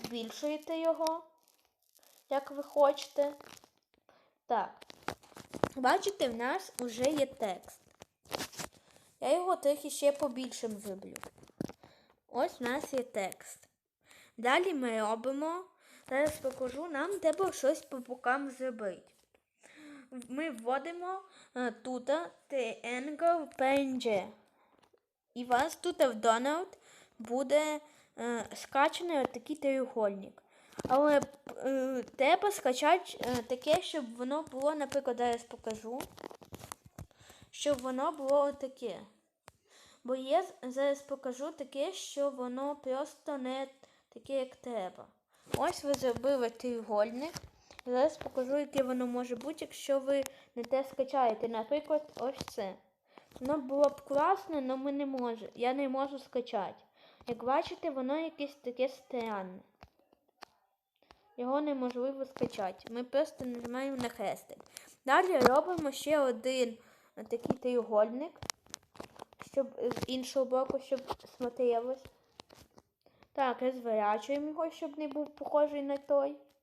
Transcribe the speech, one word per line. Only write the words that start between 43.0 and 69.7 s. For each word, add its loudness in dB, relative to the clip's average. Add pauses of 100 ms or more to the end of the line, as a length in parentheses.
не -4 (420)
таке, -10
як -4
треба. -6 (520)
Ось 0
ви 0
зробили 2
треугольник. -2 (520)
Зараз 4
покажу, -2
яке 2
воно 0
може -4
бути, -6
якщо -2
ви 2 (320)
не -6
те 0
скачаєте. 0
Наприклад, 0 (180)
ось -4 (120)
це. -6 (640)
Воно 0
було 4
б -4
класно, 2
але -2
ми -2
не -2
можемо. -4
Я 0
не 0
можу -2
скачати. -6 (440)
Як -6
бачите, 0
воно -2
якесь -6
таке -2
странне. -6 (1800)
Його 2
неможливо -2
скачати. -4
Ми -4
просто 0
нажимаємо -4
на -2
хрестик. -6 (480)
Далі 6
робимо 6
ще 2
один 2 (380)
такий 0
треугольник, 2 (1200)
щоб 0 (100)